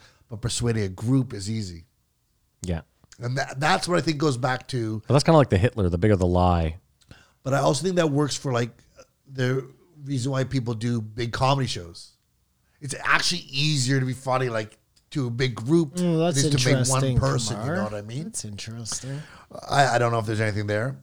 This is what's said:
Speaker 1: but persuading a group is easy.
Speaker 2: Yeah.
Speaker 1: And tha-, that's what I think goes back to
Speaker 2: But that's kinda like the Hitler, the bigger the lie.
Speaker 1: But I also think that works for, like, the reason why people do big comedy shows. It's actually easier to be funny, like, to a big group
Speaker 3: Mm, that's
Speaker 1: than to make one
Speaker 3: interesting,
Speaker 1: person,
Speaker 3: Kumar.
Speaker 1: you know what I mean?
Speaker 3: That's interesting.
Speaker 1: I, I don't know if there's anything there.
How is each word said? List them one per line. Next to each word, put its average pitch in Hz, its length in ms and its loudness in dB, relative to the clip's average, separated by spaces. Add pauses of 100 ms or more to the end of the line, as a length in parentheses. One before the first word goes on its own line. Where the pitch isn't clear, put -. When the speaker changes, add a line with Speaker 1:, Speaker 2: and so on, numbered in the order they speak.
(300)
Speaker 1:
but 107 120 -12
persuading 117 420 -2
a 95 60 -2
group 120 440 0
is 98 160 -8
easy. 92 360 -8 (800)
Speaker 2:
Yeah. 85 180 -4 (360)
Speaker 1:
And 123 200 -6
tha-, - 200 -4
that's 151 300 0
what 175 100 2
I 165 40 0
think 147 160 -2
goes 143 180 2
back 127 340 -4
to 110 380 -4
Speaker 2:
But 117 60 2
that's 147 100 6
kinda 165 140 6
like 135 120 8
the 123 80 6
Hitler, 104 300 2
the 87 100 0
bigger 104 200 4
the 90 100 4
lie. 87 520 4 (640)
Speaker 1:
But 131 100 -4
I 139 60 2
also 139 240 2
think 185 120 -2
that 165 160 2
works 143 240 0
for, 143 160 -6
like, 120 200 -2 (600)
the 131 340 -2 (380)
reason 135 300 -4
why 131 100 0
people 123 300 -4
do 117 280 -2
big 110 300 -8
comedy 135 360 0
shows. 85 440 -12 (680)
It's 139 220 -10
actually 151 460 0
easier 139 520 2
to 131 40 0
be 127 80 -2
funny, 127 360 -2
like, 110 260 -6 (360)
to 143 140 -2
a 123 60 -4
big 120 240 -2
group 143 400 0
Speaker 3:
Mm, 175 240 0
that's 160 240 2
Speaker 1:
than 156 80 2
to 143 60 2
make 127 300 2
one 131 160 2
Speaker 3:
interesting, 131 160 2
Speaker 1:
person, 120 380 0
Speaker 3:
Kumar. 110 120 -6
Speaker 1:
you 165 80 -2
know 196 60 -2
what 104 120 -6
I 104 80 -8
mean? 120 220 -10
Speaker 3:
That's 220 200 -10
interesting. 113 720 -10 (480)
Speaker 1:
I, 135 280 4
I - 20 4
don't 120 140 2
know 117 80 0
if 107 80 -4
there's 110 120 -2
anything 107 280 -2
there. 113 360 -2